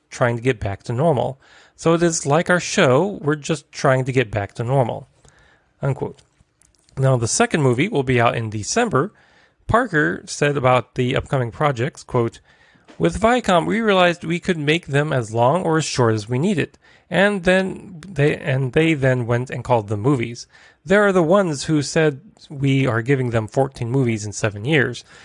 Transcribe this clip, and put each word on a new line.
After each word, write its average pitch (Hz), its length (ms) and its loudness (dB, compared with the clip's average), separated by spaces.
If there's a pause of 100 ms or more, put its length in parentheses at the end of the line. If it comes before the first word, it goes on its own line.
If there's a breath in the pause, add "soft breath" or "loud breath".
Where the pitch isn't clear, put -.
trying 120 280 -2
to 117 60 -8
get 123 180 0
back 101 240 -8
to - 80 -6
normal. 131 480 0 (340 soft breath)
So 165 200 2
it 170 80 0
is 170 240 0
like 147 220 2
our 180 120 2
show, 175 600 2
we're 147 140 -2
just 151 380 -6
trying 131 320 2
to 127 80 -4
get 120 180 0
back 101 240 -6
to 120 100 -6
normal," 120 440 -2 (720 soft breath)
unquote. - 380 -4 (760)
Now, 131 200 2
the 113 120 0
second 208 340 0
movie 131 260 2
will 160 160 -2
be 123 160 0
out 120 160 2
in 113 140 -6
December. 135 640 -2 (560 soft breath)
Parker 185 560 0
said 147 320 -2
about 127 380 2
the 127 200 -2
upcoming 127 360 -2
projects, 139 520 -4
quote, 117 380 -2 (580 soft breath)
"With 170 220 -2
Viacom, 214 460 2
we 202 160 -2
realized 185 420 2
we 165 160 -4
could 180 160 -2
make 156 300 0
them 147 260 0
as 110 220 -2
long 131 280 2
or 160 140 0
as 160 80 0
short 113 300 2
as 104 120 -4
we 123 120 -2
needed, 160 400 -2 (320 soft breath)
and 190 340 2
then 185 640 0
they, 143 280 0
and 131 360 -2
they 160 220 2
then 127 320 0
went 120 240 -2
and 123 120 -8
called 110 260 0
them 104 120 -4
movies. 117 460 -2 (400 soft breath)
There 202 200 4
are 196 60 2
the 185 100 4
ones 165 420 2
who 156 180 0
said, 151 400 0 (260)
'We 135 380 0
are 117 160 -2
giving 127 260 0
them 113 180 -2
fourteen 135 440 -2
movies 120 340 0
in 104 80 -8
seven 104 320 -4
years.' 123 400 0 (200 loud breath)